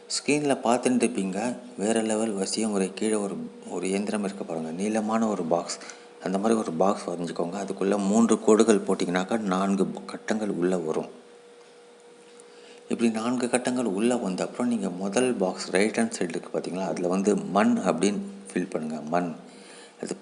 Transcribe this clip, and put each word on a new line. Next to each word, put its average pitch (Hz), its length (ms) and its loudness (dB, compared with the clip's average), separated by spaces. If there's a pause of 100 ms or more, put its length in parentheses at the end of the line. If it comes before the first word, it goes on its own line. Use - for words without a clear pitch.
ஸ்க்ரீன்ல 143 560 0
பார்த்துட்டு 120 440 4
இருப்பீங்க, 98 500 -2 (200)
வேற 110 240 2
லெவல் 110 320 0
வசிய 98 340 -2
முறை. 95 260 0
கீழே 110 220 0
ஒரு, 95 220 -4 (320)
ஒரு 92 180 -4
இயந்திரம் 101 360 0
இருக்க 98 200 -6
பாருங்க, 82 280 -6
நீளமான 107 560 0
ஒரு 95 160 -2
பாக்ஸ். 82 360 -2 (440)
அந்த 92 140 -2
மாதிரி 110 220 2
ஒரு 104 120 -4
பாக்ஸ் 95 380 2
வரைஞ்சிக்கோங்க. 85 480 -4
அதுக்குள்ள 98 400 -2
மூன்று 107 420 4
கோடுகள் 107 400 8
போட்டிங்கனாக்கா 95 580 0
நான்கு 98 480 2
ப-, 80 200 -6
கட்டங்கள் 107 440 -4
உள்ள 90 280 2
வரும். 80 320 -2 (1800)
இப்படி 113 200 2
நான்கு 120 400 0
கட்டங்கள் 123 360 0
உள்ள 113 320 2
வந்த 95 260 -2
அப்புறம் 123 240 -2
நீங்க 104 220 0
முதல் 101 440 0
பாக்ஸ் 92 360 -2
ரைட் 104 280 2
ஹேண்ட் 117 200 0
சைடு 87 120 -2
இருக்கு - 280 -6
பார்த்தீங்களா, 82 220 -4
அதுல 90 280 -2
வந்து 98 280 4
மண் 107 500 2
அப்படின்னு 95 340 2 (340)
ஃபில் 90 160 -4
பண்ணுங்க. 78 320 -6
மண், 82 340 -2 (680)
அது - 200 -6